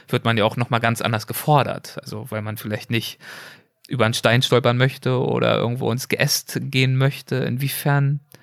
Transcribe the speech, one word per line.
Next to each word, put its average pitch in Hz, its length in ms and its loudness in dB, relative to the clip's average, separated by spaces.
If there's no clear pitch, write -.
wird - 160 0
man 117 120 2
ja 101 60 4
auch 110 140 2
nochmal 120 240 0
ganz 117 200 2
anders 107 260 -2
gefordert, - 760 0
also 107 300 -12
weil 107 100 -4
man 107 160 -8
vielleicht 107 320 -8
nicht 113 300 -4
über 120 180 0
einen 113 100 2
Stein 120 260 4
stolpern 120 360 2
möchte 131 460 0
oder 117 340 2
irgendwo 117 340 -2
ins 127 180 -6
Geäst - 540 -2
gehen 131 340 2
möchte. 135 380 0
Inwiefern 139 840 0